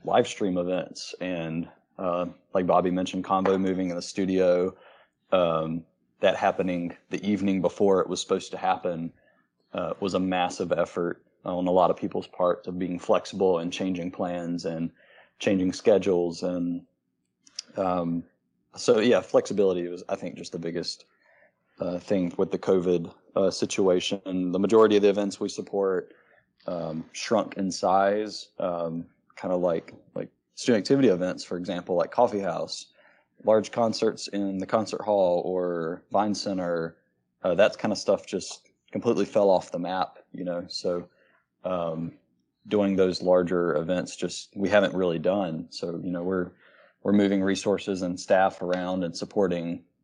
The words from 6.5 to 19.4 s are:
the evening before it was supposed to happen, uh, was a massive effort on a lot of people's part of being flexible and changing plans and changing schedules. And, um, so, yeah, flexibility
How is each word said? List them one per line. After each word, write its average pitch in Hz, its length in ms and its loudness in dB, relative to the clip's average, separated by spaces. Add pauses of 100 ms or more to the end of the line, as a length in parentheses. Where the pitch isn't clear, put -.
the 90 160 -6
evening 98 360 0
before 98 380 4
it - 80 -2
was 90 120 -4
supposed - 320 -2
to 90 60 -8
happen, 87 540 -2 (600)
uh, 87 280 -4
was 98 140 -2
a 92 60 2
massive 90 520 -2
effort 87 500 -2 (220)
on 90 220 -2
a 90 40 2
lot 90 200 6
of 85 60 0
people's 92 300 -6
part - 400 -2
of 90 120 -8
being 90 200 -4
flexible 95 600 2
and 87 140 -4
changing 90 380 -4
plans 87 560 -6
and 82 240 -4 (480)
changing 95 340 2
schedules. 90 720 2
And, 87 400 -4 (920)
um, 87 480 0 (520)
so, 120 240 4
yeah, 110 200 6
flexibility 95 680 2